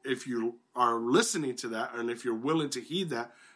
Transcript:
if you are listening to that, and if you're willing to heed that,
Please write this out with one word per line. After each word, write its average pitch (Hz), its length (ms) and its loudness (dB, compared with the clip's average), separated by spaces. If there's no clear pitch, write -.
if 135 220 -4
you 120 300 -2
are 117 220 4
listening 139 600 2
to 123 120 -6
that, 113 260 -4
and 117 160 -2
if 117 140 -6
you're 120 100 0
willing 143 360 0
to - 100 -4
heed 175 300 -4
that, 117 220 -4